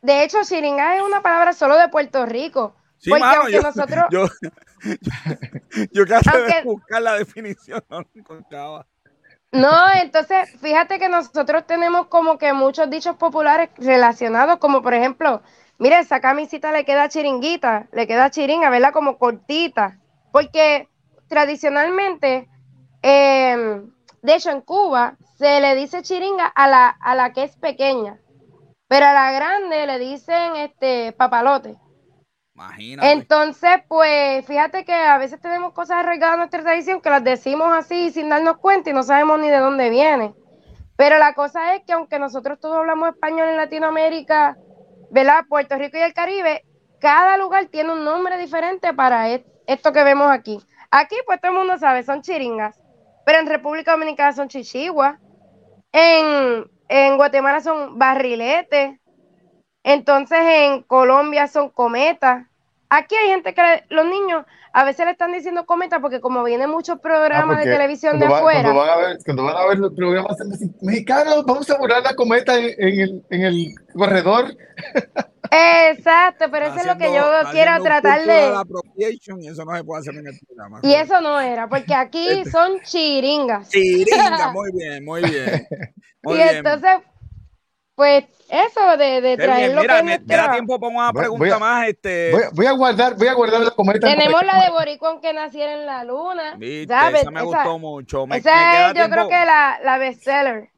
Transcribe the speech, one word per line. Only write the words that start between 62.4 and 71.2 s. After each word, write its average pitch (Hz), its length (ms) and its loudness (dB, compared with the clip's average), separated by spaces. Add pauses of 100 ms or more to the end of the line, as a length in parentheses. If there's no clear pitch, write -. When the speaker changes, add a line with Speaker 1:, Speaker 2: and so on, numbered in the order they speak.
Speaker 1:
Aquí 302 260 0
hay 440 140 2
gente 370 240 -2
que 349 80 2
le, 339 280 2
los 320 160 2
niños 359 380 -4 (280)
a 269 120 4
veces 277 220 -2
le 349 60 -2
están 349 200 -4
diciendo 349 340 -8
cometa 349 340 -2
porque 254 200 -6
como 247 240 -4
vienen 240 260 -2
muchos 330 300 -6 (300)
Speaker 3:
Ah, 302 120 0
Speaker 1:
programas 311 160 0
de 302 80 -2
Speaker 3:
porque - 20 0
Speaker 1:
televisión 294 500 0
Speaker 3:
cuando - 20 0
Speaker 1:
de 294 80 4
Speaker 3:
va-, 147 200 4
Speaker 1:
afuera. - 20 6
Speaker 3:
cuando 143 240 2
van 143 140 2
a 165 80 2
ver, 180 280 -2
cuando 135 200 -4
van 156 120 -4
a 185 100 0
ver 196 120 2
los 196 160 -2
programas, 180 380 -2
están 196 180 -10
diciendo, 196 320 -10
"Mexicanos, 277 640 0